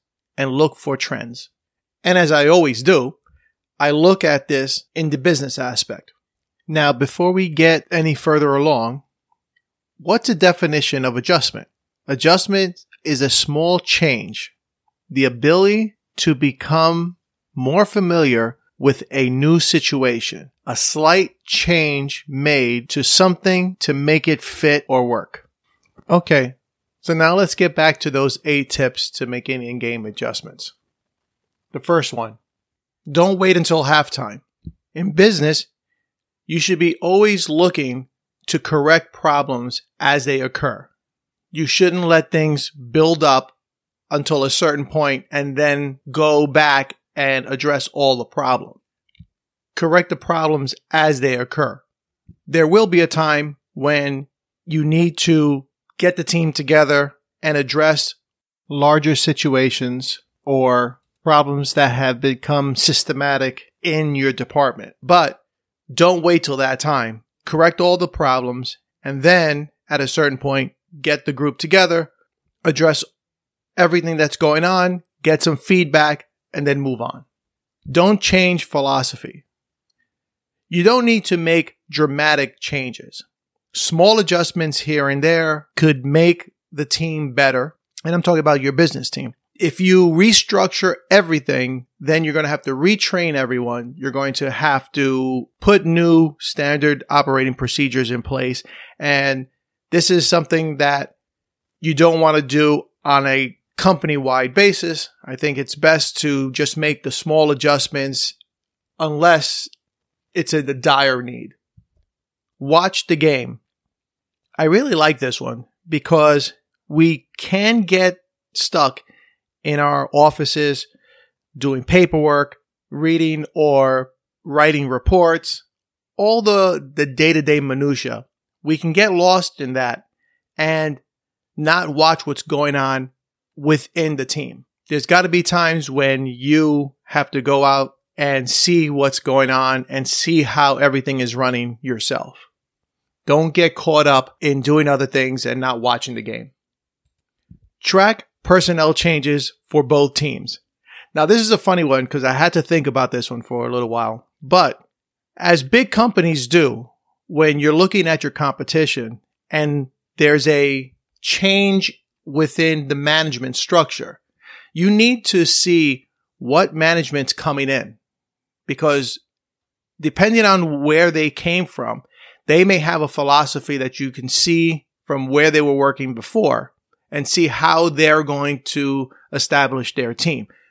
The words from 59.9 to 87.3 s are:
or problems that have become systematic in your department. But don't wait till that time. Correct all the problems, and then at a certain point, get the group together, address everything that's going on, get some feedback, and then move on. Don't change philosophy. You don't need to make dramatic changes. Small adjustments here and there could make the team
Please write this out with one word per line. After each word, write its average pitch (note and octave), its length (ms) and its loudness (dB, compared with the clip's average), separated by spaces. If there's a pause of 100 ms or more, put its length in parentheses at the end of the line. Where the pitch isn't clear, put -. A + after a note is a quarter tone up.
or B2+ 560 0 (220)
problems C#3+ 520 0
that C#3 180 2
have B2+ 280 -2
become C#3 540 -2
systematic C3+ 1080 -4
in D#3 360 -2
your C3+ 160 0
department. B2 680 -4
But D3+ 400 2 (520)
don't E3+ 320 2
wait E3+ 180 4
till C#3 140 -4
that C3 240 -2
time. A#2+ 420 -4 (220)
Correct E3 360 2
all F3+ 160 2
the F3 120 -4
problems, B2+ 720 -4 (260)
and C3+ 180 -8
then D#3 460 2 (200)
at D3 120 -2
a C3+ 80 -2
certain C#3+ 300 -2
point, C3+ 340 -4 (280)
get D3+ 260 -2
the D3+ 60 -4
group C#3 260 -4
together, E3+ 520 0 (540)
address D#3 400 0 (720)
everything E3+ 400 0
that's D3+ 220 0
going D#3 260 2
on, F3+ 380 0 (200)
get D#3 200 2
some D#3 160 -2
feedback, D3+ 640 2 (300)
and C#3+ 120 -6
then C#3 140 0
move B2+ 220 -4
on. B2+ 240 -10 (640)
Don't F#3+ 320 2
change F3+ 440 0
philosophy. C3+ 800 -4 (1300)
You E3+ 120 -2
don't A#3+ 220 4
need A3+ 220 0
to F3+ 100 0
make E3 400 -2 (140)
dramatic D3 720 0
changes. - 640 -10 (520)
Small F#3+ 440 2
adjustments E3 640 -2
here D3 300 -2
and C#3 120 -2
there D#3+ 440 0 (100)
could C#3+ 300 2
make E3+ 460 2 (200)
the D3 140 -8
team D3+ 480 -6